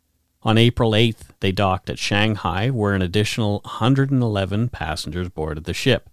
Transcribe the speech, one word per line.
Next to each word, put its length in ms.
On 160
April 360
eighth, 440
they 120
docked 380
at 80
Shanghai, 720
where 240
an 80
additional 640
hundred 460
and 100
eleven 480
passengers 600
boarded 340
the 100
ship. 400